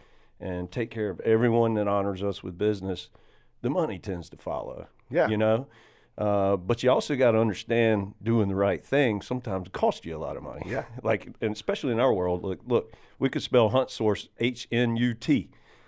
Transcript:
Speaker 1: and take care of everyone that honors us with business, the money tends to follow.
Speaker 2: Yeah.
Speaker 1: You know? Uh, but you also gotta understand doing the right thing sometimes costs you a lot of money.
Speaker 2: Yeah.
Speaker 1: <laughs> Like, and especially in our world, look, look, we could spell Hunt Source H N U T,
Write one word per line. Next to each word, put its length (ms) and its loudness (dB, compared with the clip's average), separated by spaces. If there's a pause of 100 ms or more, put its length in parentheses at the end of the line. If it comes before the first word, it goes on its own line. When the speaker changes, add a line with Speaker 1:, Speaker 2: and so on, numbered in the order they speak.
(400)
Speaker 1:
and 300 -6
take 220 -6
care 180 -4
of 100 -8
everyone 540 4
that 140 0
honors 340 0
us 220 -4
with 120 -8
business, 520 -2 (540)
the 80 0
money 280 0
tends 320 -6
to 60 -18
follow. 500 -8 (240)
Speaker 2:
Yeah. 180 2
Speaker 1:
You 80 2
know? 300 2 (500)
Uh, 400 2
but 280 -2
you 60 4
also 260 0
gotta 240 4
understand 840 2
doing 260 2
the 60 0
right 300 2
thing 360 2
sometimes 520 -6
costs 340 -2
you 100 -8
a 20 -8
lot 180 -6
of 80 -12
money. 200 -12
Speaker 2:
Yeah. 280 -6
Speaker 1:
<laughs> 100 -14
Like, 260 -2 (120)
and 120 -2
especially 400 -4
in 80 0
our 140 4
world, 300 0
look, 220 -6
look, 260 0 (260)
we 100 0
could 140 -4
spell 280 4
Hunt 200 0
Source 380 -2 (100)
H 320 -2
N 260 0
U 160 0
T, 380 0 (380)